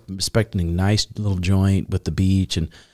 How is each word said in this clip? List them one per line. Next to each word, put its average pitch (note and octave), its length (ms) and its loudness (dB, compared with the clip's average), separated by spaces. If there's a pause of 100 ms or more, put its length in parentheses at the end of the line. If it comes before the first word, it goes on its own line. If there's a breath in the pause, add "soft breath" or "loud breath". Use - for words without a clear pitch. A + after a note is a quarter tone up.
expecting G2 520 -2
a - 20 0
nice F#2 420 0 (120)
little G2+ 200 -2
joint F#2+ 520 2
with - 160 -4
the E2+ 60 -2
beach, F#2+ 440 2
and, D#2+ 140 -2 (240 soft breath)